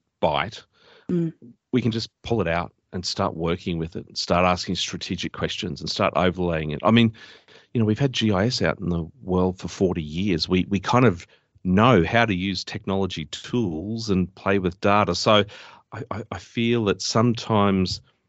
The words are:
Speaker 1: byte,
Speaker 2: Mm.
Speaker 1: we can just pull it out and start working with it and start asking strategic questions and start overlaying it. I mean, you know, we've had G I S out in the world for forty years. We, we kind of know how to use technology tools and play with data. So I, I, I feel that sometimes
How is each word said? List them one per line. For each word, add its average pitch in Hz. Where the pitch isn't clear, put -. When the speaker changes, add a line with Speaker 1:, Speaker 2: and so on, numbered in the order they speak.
Speaker 1:
byte, 76
Speaker 2:
Mm. 170
Speaker 1:
we 123
can 120
just 110
pull 117
it 82
out 85
and 90
start -
working 85
with 80
it -
and -
start 90
asking 90
strategic -
questions -
and -
start -
overlaying 85
it. 73
I 90
mean, 113
you 127
know, 113
we've 107
had 135
G 110
I 95
S 127
out 82
in 90
the 85
world 92
for 87
forty 87
years. 85
We, 92
we 98
kind 123
of 87
know 95
how 113
to 107
use 92
technology 95
tools 110
and 92
play 98
with 92
data. 101
So 104
I, 104
I, 104
I 95
feel 117
that 92
sometimes 104